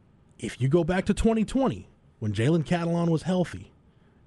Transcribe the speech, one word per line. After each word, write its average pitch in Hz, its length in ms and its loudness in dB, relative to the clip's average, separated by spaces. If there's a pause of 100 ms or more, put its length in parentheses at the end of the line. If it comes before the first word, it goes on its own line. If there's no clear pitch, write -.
(380)
if - 220 -8
you 131 80 2
go 170 160 4
back 185 220 0
to 208 80 2
twenty 226 300 2
twenty, 185 440 -2 (320)
when 104 120 -2
Jalen 135 320 2
Catalon 170 440 0
was 160 140 0
healthy, 165 500 -2 (540)